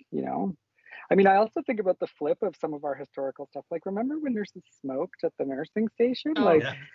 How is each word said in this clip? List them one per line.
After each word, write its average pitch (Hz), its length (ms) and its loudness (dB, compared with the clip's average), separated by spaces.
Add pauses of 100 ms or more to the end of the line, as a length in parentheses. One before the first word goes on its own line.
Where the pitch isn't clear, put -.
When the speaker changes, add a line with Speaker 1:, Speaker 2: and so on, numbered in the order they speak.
(120)
Speaker 1:
you 151 100 -4
know? 151 340 -4 (560)
I - 40 6
mean, 190 120 8
I 190 80 8
also 226 260 2
think 247 180 -4
about 185 200 0
the - 80 -4
flip 151 340 -2
of 185 180 -4
some 160 140 -4
of 143 100 -10
our 143 120 -4
historical 139 520 -8
stuff. - 220 -14
Like, 170 160 -6
remember 233 340 -4
when 285 140 -4
nurses 202 300 -6 (180)
smoked 139 420 -6
at 165 140 -2
the 139 80 -4
nursing 147 440 -4
station? 254 480 -2
Speaker 2:
Oh, 277 80 2
Speaker 1:
Like, 160 180 6
Speaker 3:
Yeah. 135 100 -6 (220)